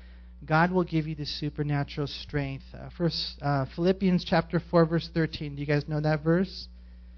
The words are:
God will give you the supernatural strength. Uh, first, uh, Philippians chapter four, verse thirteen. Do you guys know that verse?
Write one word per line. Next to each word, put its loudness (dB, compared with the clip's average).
God 4
will 2
give -2
you -6
the -8
supernatural -4
strength. -6
Uh, -14
first, -2
uh, 2
Philippians 2
chapter 2
four, 4
verse 0
thirteen. -4
Do -6
you -6
guys 0
know -2
that 0
verse? 0